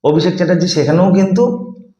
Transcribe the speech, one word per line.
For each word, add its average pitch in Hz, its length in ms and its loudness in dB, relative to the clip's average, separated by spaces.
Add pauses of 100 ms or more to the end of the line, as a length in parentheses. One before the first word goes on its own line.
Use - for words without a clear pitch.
অভিষেক 160 320 0
চ্যাটার্জি 175 320 0
সেখানেও 165 460 0
কিন্তু 196 600 0 (240)